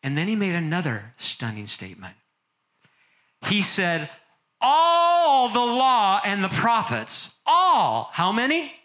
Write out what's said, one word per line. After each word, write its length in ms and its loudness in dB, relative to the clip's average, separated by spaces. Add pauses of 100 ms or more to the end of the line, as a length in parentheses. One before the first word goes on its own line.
And 140 -4
then 120 -2
he 80 -2
made 180 -2
another 600 -4
stunning 500 -8
statement. 480 -12 (1300)
He 140 2
said, 480 -2 (520)
"All 880 4
the 100 0
law 680 2
and 180 -2
the 60 -2
prophets," 880 -2 (100)
all, 680 2
how 200 0
many? 420 -2 (100)